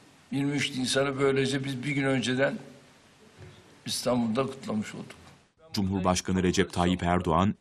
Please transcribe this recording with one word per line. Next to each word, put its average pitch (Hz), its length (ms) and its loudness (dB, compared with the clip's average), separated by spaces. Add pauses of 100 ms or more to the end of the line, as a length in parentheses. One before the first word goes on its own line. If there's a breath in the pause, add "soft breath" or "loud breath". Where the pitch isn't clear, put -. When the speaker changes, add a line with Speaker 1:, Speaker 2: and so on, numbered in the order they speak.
(320)
Speaker 1:
Yirmi 139 200 0
üç 135 240 -2
Nisan'ı 131 440 0
böylece 135 440 2
biz 135 200 -6
bir 147 60 -2
gün 139 140 0
önceden 131 500 2 (1300)
İstanbul'da 120 600 0
kutlamış - 480 -6
olduk. - 220 -14 (560)
Speaker 2:
Cumhurbaşkanı 92 680 0
Recep 90 300 2
Tayyip 90 300 2
Erdoğan 87 580 2